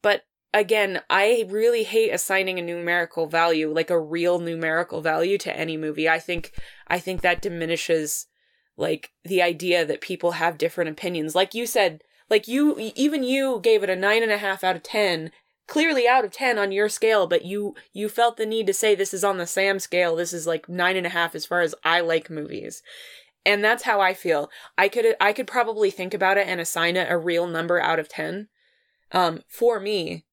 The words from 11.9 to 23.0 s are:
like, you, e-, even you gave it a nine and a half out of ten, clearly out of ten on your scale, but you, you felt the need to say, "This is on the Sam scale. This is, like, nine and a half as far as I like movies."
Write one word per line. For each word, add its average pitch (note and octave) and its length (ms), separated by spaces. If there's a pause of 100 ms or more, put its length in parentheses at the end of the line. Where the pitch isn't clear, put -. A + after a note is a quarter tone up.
like, G#3+ 180
you, C#4+ 320
e-, A3 160
even C#4+ 280
you C4 380
gave G#3+ 220
it F#3+ 60
a F#3 60
nine G#3 280
and A3 80
a G#3 60
half G3 260
out F#3 140
of E3 60
ten, F3 480 (360)
clearly D4+ 400
out B3 180
of F#3+ 60
ten B3 260
on G3+ 140
your G#3 180
scale, G#3 380
but E3+ 180
you, G3+ 300 (180)
you G#3 160
felt A#3 280
the A3 80
need A3 220
to G3 60
say, G#3+ 220
"This G3 180
is F#3+ 100
on G3 140
the F3 80
Sam G3 340
scale. F3 360
This E3+ 180
is, E3 140
like, D#3+ 220
nine F3+ 260
and F3+ 100
a F3 40
half E3+ 260
as D#3 100
far F3 140
as E3 240
I E3+ 160
like E3 300
movies." - 520 (640)